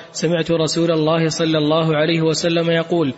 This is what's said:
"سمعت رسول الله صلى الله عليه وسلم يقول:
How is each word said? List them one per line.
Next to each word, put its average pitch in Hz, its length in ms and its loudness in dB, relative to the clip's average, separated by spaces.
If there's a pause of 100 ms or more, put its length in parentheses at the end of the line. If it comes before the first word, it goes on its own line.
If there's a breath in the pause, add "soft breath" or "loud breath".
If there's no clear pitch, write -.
(120)
"سمعت 165 400 -2
رسول 165 400 0
الله 160 360 2
صلى 160 300 -2
الله 156 380 2
عليه 160 260 0
وسلم 170 500 0
يقول: 165 460 0